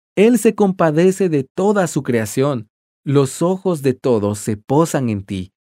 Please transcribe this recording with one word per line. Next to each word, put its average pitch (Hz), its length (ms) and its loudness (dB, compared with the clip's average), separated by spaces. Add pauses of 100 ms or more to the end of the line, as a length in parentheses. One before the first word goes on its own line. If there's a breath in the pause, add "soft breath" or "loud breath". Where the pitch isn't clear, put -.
(160)
Él 226 220 4
se 220 160 2
compadece 185 720 2
de 147 160 0
toda 196 420 0
su 151 160 -4
creación. 120 680 -2 (360)
Los 139 380 0
ojos 180 400 -2
de 131 100 2
todos 104 460 -2
se 107 180 -6
posan 139 540 0
en 101 140 -4
ti, 92 280 -8 (180)